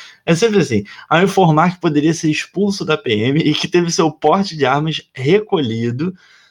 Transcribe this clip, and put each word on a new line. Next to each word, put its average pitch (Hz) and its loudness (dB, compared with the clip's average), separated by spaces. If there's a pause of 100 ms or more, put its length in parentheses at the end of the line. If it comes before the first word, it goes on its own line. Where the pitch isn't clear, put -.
<laughs> - -20
É 165 2
sempre 208 2
assim. 117 0 (260)
Ao 170 2
informar 175 2
que - -20
poderia 156 0
ser 160 -2
expulso 190 -4
da 156 -2
P 127 -4
M 123 0
e 151 0
que - -6
teve 175 0
seu 165 0
porte 175 0
de 139 0
armas 147 -2 (140)
recolhido, 135 -2 (380)